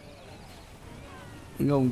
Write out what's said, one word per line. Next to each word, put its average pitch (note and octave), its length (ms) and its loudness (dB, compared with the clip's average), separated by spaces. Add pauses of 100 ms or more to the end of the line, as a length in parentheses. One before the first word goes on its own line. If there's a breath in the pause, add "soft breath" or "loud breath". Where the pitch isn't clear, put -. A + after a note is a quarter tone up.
(1600)
Ngồng C3+ 340 8